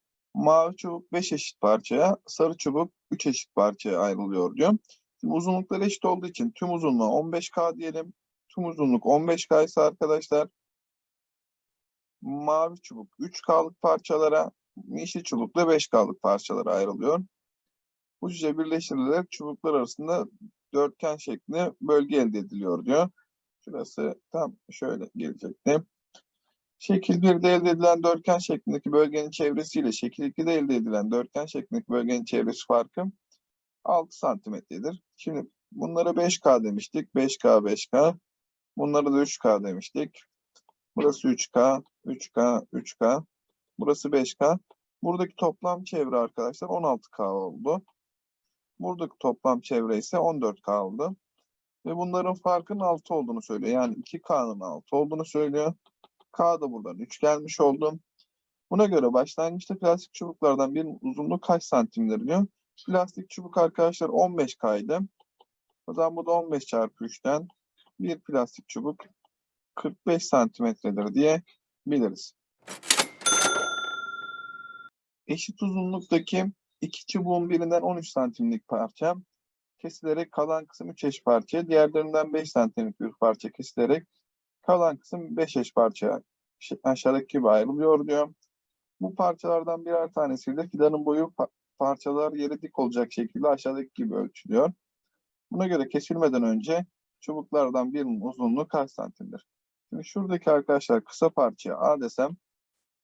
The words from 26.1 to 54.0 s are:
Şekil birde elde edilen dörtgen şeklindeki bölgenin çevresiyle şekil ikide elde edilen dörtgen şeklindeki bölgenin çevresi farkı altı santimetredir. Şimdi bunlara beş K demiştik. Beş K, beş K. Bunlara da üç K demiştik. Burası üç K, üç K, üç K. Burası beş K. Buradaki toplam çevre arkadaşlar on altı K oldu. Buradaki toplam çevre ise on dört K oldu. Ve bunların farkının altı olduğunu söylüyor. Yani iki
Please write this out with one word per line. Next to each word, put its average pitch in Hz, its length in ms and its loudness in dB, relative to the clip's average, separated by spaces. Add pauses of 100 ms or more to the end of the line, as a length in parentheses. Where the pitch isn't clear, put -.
Şekil 185 420 2
birde 180 320 6
elde 175 160 4
edilen 170 340 4
dörtgen 170 340 2
şeklindeki 147 540 -4
bölgenin 151 380 4
çevresiyle 151 640 -2
şekil 120 320 -6
ikide 160 300 -2
elde 139 220 2
edilen 110 360 0
dörtgen 123 340 -2
şeklindeki 123 440 -8
bölgenin 120 360 0
çevresi 113 420 -2
farkı 120 360 0 (800)
altı 170 340 -2
santimetredir. 107 840 -6 (160)
Şimdi 156 300 -8 (240)
bunlara 170 440 -2
beş 175 240 0
K 123 240 6
demiştik. 107 520 -6
Beş 135 220 0
K, 113 280 6
beş 101 220 -2
K. 156 280 4 (640)
Bunlara 143 360 2
da 139 80 4
üç 139 160 -2
K 104 260 2
demiştik. 98 580 -8 (760)
Burası 143 320 2
üç - 240 0
K, 131 320 4 (220)
üç - 280 -10
K, 120 280 2 (120)
üç - 240 -10
K. 131 280 2 (540)
Burası 143 320 -2
beş 135 240 0
K. 160 240 2 (440)
Buradaki 180 320 -2
toplam 175 480 -2
çevre 139 340 -2
arkadaşlar 120 500 -4
on 180 160 -2
altı 127 280 -2
K 98 200 -4
oldu. 98 520 -4 (960)
Buradaki 175 400 -8
toplam 123 420 0
çevre 113 360 -2
ise 143 200 -4
on 165 240 0
dört 104 200 -2
K 104 220 -2
oldu. 139 320 -6 (720)
Ve 165 100 -6
bunların 180 400 -2
farkının 185 440 -2
altı 175 340 -2
olduğunu 120 280 -4
söylüyor. 107 320 -4
Yani 123 220 0
iki - 260 -12